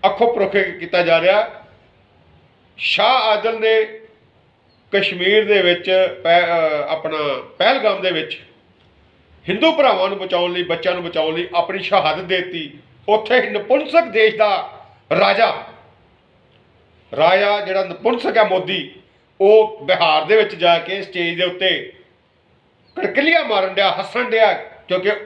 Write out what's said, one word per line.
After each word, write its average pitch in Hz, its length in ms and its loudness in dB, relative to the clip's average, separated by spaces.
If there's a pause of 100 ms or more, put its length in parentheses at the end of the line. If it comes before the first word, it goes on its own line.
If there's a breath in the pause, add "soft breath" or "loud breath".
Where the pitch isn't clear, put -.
ਅੱਖੋਂ 233 300 0
ਪਰੋਖੇ 196 280 0
ਕੀਤਾ 175 380 -2
ਜਾ 165 200 2
ਰਿਹਾ। 202 440 0 (1120)
ਸ਼ਾਹ 220 360 0
ਆਦਿਲ 220 460 0
ਨੇ 220 400 0 (920)
ਕਸ਼ਮੀਰ 196 540 0
ਦੇ 202 160 2
ਵਿੱਚ 180 640 0
ਪੈ-, 170 220 4
ਅਹ, 156 460 -2
ਆਪਣਾ 156 260 -4 (400)
ਪਹਿਲਗਾਮ 214 440 0
ਦੇ 185 100 -2
ਵਿੱਚ 160 300 -6 (1080)
ਹਿੰਦੂ 311 220 2
ਭਰਾਵਾਂ 220 380 2
ਨੂੰ 202 80 -6
ਬਚਾਉਣ 180 360 -4
ਲਈ, 180 100 -4
ਬੱਚਿਆਂ 175 320 -2
ਨੂੰ 175 80 -8
ਬਚਾਉਣ 160 320 -2
ਲਈ 175 200 -6
ਆਪਣੀ 180 280 -2
ਸ਼ਹਾਦਤ 156 400 0
ਦੇ 180 180 -2
ਦਿੱਤੀ। 170 320 -10 (360)
ਉੱਥੇ 226 320 2
ਹੀ 208 80 -4
ਨਪੁੰਸਕ 294 560 0
ਦੇਸ਼ 214 300 2
ਦਾ 208 360 0 (480)
ਰਾਜਾ, 196 440 0 (1500)
ਰਾਜਾ 202 440 4
ਜਿਹੜਾ 190 220 -2
ਨਪੁੰਸਕ 233 540 -2
ਹੈ 214 60 6
ਮੋਦੀ, 175 480 -2 (500)
ਉਹ 214 440 4
ਬਿਹਾਰ 156 400 2
ਦੇ 214 120 4
ਵਿੱਚ 202 180 0
ਜਾ 170 240 2
ਕੇ 190 220 -8
ਸਟੇਜ 170 360 -4
ਦੇ 180 60 -2
ਉੱਤੇ 180 500 -2 (1040)
ਕੜਕਲੀਆਂ 302 500 0
ਮਾਰਨ 190 280 -2
ਡਿਆ, 196 260 0
ਹੱਸਣ 233 300 -6
ਡਿਆ, 214 240 4 (340)
ਕਿਉਂਕਿ 185 240 -2 (140)